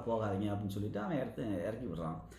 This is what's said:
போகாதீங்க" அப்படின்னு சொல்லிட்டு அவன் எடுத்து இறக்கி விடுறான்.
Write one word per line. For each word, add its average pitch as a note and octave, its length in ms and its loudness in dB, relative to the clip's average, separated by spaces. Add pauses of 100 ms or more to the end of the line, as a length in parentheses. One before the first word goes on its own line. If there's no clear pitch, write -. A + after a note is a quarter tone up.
போகாதீங்க" G#2 420 4
அப்படின்னு G2+ 160 0
சொல்லிட்டு G2+ 320 0
அவன் F#3 200 2
எடுத்து A2+ 420 0
இறக்கி A2 240 0
விடுறான். E2 300 -2 (240)